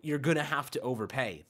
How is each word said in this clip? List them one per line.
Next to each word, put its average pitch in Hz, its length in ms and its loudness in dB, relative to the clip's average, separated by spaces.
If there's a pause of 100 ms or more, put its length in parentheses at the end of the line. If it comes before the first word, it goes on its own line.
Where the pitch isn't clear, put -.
you're 147 160 0
gonna 147 260 4
have 143 260 -2
to - 120 -2
overpay. 110 680 -2